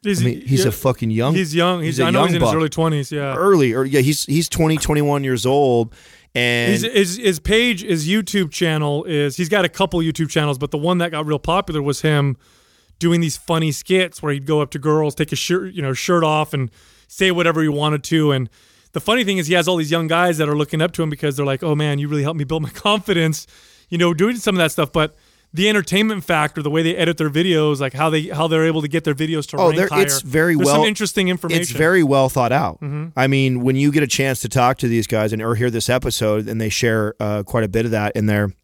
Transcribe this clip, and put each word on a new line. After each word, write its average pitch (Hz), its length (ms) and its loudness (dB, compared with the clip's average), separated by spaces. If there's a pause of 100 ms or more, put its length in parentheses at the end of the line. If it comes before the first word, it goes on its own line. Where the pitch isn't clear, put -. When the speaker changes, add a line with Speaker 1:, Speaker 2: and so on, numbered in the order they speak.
Speaker 1:
He's, 196 180 0
Speaker 2:
I 120 40 2
mean, 120 160 0
he's 135 240 2
Speaker 1:
yeah, 117 60 4
Speaker 2:
a - 20 -4
fucking 120 380 -2
young, 120 240 0
Speaker 1:
he's 175 200 0
young. 175 280 0
He's, 131 160 -4
Speaker 2:
he's - 20 -2
a 127 60 2
Speaker 1:
I - 40 2
know - 80 2
Speaker 2:
young - 100 2
Speaker 1:
he's 175 80 0
in - 60 0
his 117 80 2
Speaker 2:
buck. - 60 0
Speaker 1:
early 160 120 0
twenties, 156 440 -2
yeah. 139 240 -6
Speaker 2:
Early, 160 380 4
or 135 100 0
yeah, 135 160 2
he's, 147 240 2
he's 160 240 0
twenty, 160 280 2
twenty-one 147 460 0
years 127 240 -2
old. 127 480 2 (400)
And 120 380 2
Speaker 1:
He's, - 100 0
his, 202 340 0
his 196 220 0
page, 220 440 0
his 165 260 -2
YouTube 196 420 -2
channel 151 540 -2
is, 147 320 -2
he's 175 120 -2
got 196 160 2
a 170 40 0
couple 180 320 -2
YouTube 160 300 -2
channels, 147 280 0
but 139 140 -6
the 156 60 -4
one 175 200 0
that 170 140 -2
got 156 140 -4
real 151 120 0
popular 165 420 -2
was 139 200 -2
him 143 360 2 (600)
doing 170 220 2
these 160 160 -2
funny 160 360 -2
skits 185 500 -2
where 147 100 -4
he'd 139 140 -6
go 151 140 0
up 143 100 -4
to 151 80 -10
girls, 151 380 0
take 156 140 -4
his 143 100 -4
shirt, 185 340 -2
you 175 80 -6
know, 135 100 -2
shirt 175 300 0
off 151 320 0
and 131 160 -2 (380)
say 190 240 0
whatever 170 280 2
he 156 60 2
wanted 151 380 -2
to. 156 260 2
And 131 180 -2 (440)
the 156 80 -4
funny 233 240 0
thing 190 140 0
is, 156 100 -4
he 180 60 2
has 170 120 4
all 185 80 2
these 160 160 -2
young 165 160 0
guys 165 320 2
that 151 100 0
are 147 80 0
looking 151 240 -2
up 165 120 0
to 170 100 -2
him 156 80 0
because 143 260 -4
they're 143 80 -2
like, 139 200 -2
"Oh 156 100 2
man, 147 240 0
you 143 80 -4
really 147 160 -2
helped 156 160 -2
me 147 60 -2
build 156 180 -4
my - 80 -6
<laughs> - 0 -
confidence," 185 800 0 (400)
you 170 100 -4
know, 170 160 4
doing 214 220 0
some 208 180 -2
of 180 60 0
that 160 100 4
stuff. 151 220 -2
But 156 240 0 (360)
the 185 160 2
entertainment 208 540 0
factor, 151 400 0
the 143 80 -2
way 160 140 2
they 160 100 0
edit 165 220 0
their 156 120 -2
videos, 151 520 0
like, 135 120 -4
how 151 160 0
they, 156 200 -2
how 156 180 -2
they're 160 200 2
able 160 160 0
to 147 60 -4
get 156 140 -2
their 147 140 -2
videos 156 320 -4
to - 80 -10
Speaker 2:
Oh, 170 140 4
Speaker 1:
rank 156 80 0
Speaker 2:
there, 190 100 0
Speaker 1:
higher. 147 160 2
Speaker 2:
it's 139 160 -2
very 156 340 0
Speaker 1:
There's 143 140 2
some 151 140 4
Speaker 2:
well, - 40 4
Speaker 1:
interesting 208 400 -2
information. 175 340 -2
Speaker 2:
it's 156 120 -6
very 165 320 4
well 135 240 4
thought 123 240 0
out. 117 240 -2
Speaker 1:
Mm-hmm. 151 400 -8
Speaker 2:
I 135 100 2
mean, 135 360 2
when 131 120 2
you 143 160 4
get 147 140 2
a - 20 -2
chance 135 360 -2
to 117 60 -6
talk 127 300 2
to 131 80 -2
these 117 220 0
guys 107 240 0
and, 110 100 -4
or 113 140 0
hear 123 140 0
this 113 200 -4
episode 113 560 0
and 110 140 -6
they 110 80 -2
share, 110 500 0
uh, 104 240 -2
quite 113 220 -2
a 104 40 -4
bit 113 160 0
of 117 60 -2
that 104 240 -2
in 107 120 0
there 104 260 0 (120)